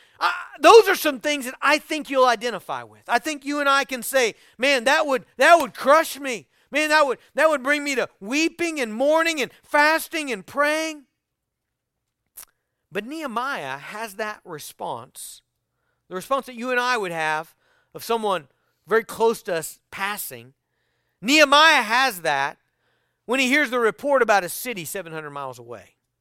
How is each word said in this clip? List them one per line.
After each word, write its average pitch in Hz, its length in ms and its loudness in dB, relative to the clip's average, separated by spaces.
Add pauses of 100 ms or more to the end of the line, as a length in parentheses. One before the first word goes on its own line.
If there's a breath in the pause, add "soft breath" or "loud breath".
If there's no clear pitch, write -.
(220 soft breath)
I, 349 120 0 (260)
those 381 300 10
are 370 60 2
some 277 260 -4
things 294 240 -4
that 254 160 -10
I 285 160 2
think 302 320 -8
you'll 262 160 4
identify 208 580 -2
with. 107 240 -20
I 240 120 2
think 294 260 -6
you 294 160 -4
and 277 80 0
I 277 160 2
can 254 180 -8
say, 247 320 0 (220 soft breath)
"Man, 254 260 0
that 302 240 2
would, 262 180 -2 (120)
that 320 240 8
would 226 120 -6
crush 285 460 2
me. 247 280 -8 (240)
Man, 302 180 0
that 302 180 4
would, 240 120 -4 (160 soft breath)
that 311 140 4
would 285 140 0
bring 285 220 0
me 285 100 -4
to 220 140 -2 (100)
weeping 311 640 -4
and 220 120 -4
mourning 311 480 0
and 220 80 -4 (140)
fasting 302 640 0
and 196 160 -6
praying." 302 580 -2 (1900)
But 208 140 -8
Nehemiah 247 720 -8
has 208 380 -12
that 214 280 -8
response, 151 1000 -14 (680)
the 175 60 -12
response 269 320 -6
that 254 80 -18
you 240 160 -8
and 247 100 0
I 247 160 -2
would 185 160 -6
have 156 420 -4 (380)
of 151 100 -16
someone 208 460 -2 (380)
very 220 180 2
close 226 380 -2
to 180 120 -4
us - 240 -8 (100)
passing. 143 640 -10 (720)
Nehemiah 294 600 6
has 220 400 -2
that 143 340 -2 (680)
when 254 140 -2
he 262 80 0
hears 277 220 0
the 247 100 -2
report 247 420 0
about 208 220 4
a 170 60 -8
city 214 340 -10
seven 165 300 -12
hundred 156 160 -12
miles 139 300 -12
away. 113 360 -20 (260)